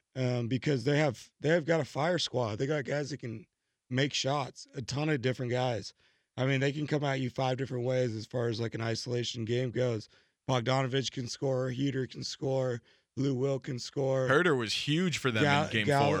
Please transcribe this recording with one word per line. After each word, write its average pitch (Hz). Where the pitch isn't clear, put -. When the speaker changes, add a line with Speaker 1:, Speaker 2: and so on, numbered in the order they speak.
Speaker 1:
um, 123
because 127
they 143
have, 147
they 143
have 170
got 165
a 131
fire 160
squad. 113
They 135
got 151
guys 143
that 143
can 113
make 131
shots, 139
a 131
ton 143
of 147
different 123
guys. 123
I 131
mean, 135
they 139
can 151
come 147
at 135
you 123
five 131
different 127
ways 127
as 107
far 120
as, 110
like, 113
an 110
isolation 117
game 120
goes. 120
Bogdanovich 131
can 120
score, 131
Huerter 131
can -
score, 131
Lou 135
Will 135
can 127
score. 135
Speaker 2:
Huerter 151
was 107
huge 156
for 131
them 110
Speaker 1:
Ga-, 143
Speaker 2:
in -
game 110
Speaker 1:
Gallo, 143